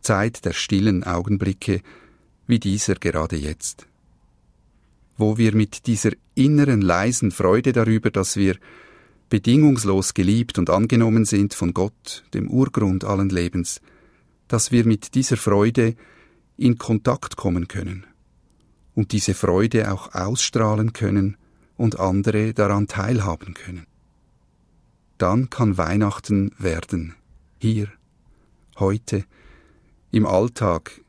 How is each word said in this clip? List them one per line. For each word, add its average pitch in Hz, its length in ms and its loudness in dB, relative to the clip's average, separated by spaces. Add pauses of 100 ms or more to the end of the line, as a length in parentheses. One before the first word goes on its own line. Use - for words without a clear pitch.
Zeit 110 440 -2
der 85 80 -4
stillen 98 500 0
Augenblicke, 95 760 -2 (640)
wie 117 140 2
dieser 101 360 -2
gerade 82 400 -4
jetzt. - 520 -8 (1300)
Wo 107 200 0
wir 110 180 2
mit - 320 -2
dieser 110 240 0 (240)
inneren 139 460 4
leisen 98 500 2
Freude 107 420 2
darüber, 110 380 2
dass 95 240 -2
wir 95 220 0 (720)
bedingungslos 113 840 4
geliebt 104 460 0
und 85 100 0
angenommen 113 560 2
sind 101 280 0
von 87 200 -4
Gott, - 500 -6 (100)
dem 104 140 -4
Urgrund 104 580 0
allen 98 240 0
Lebens, 87 520 -4 (640)
dass - 240 0
wir 120 140 4
mit 110 300 0
dieser 127 220 0
Freude 113 580 2 (640)
in 120 200 2
Kontakt - 600 -2
kommen 87 300 -2
können 92 380 -10 (880)
und 110 200 -2
diese 98 200 0
Freude 101 580 0
auch - 220 -10
ausstrahlen 107 800 -2
können 101 440 -2 (420)
und 113 180 0
andere 104 560 0
daran 101 340 0
teilhaben 98 680 -4
können. 90 340 -16 (1300)
Dann 110 320 0
kann 104 280 0
Weihnachten 101 800 0
werden, 82 580 -6 (420)
hier, 107 300 -2 (880)
heute, 101 460 -2 (880)
im 107 140 2
Alltag 98 840 -2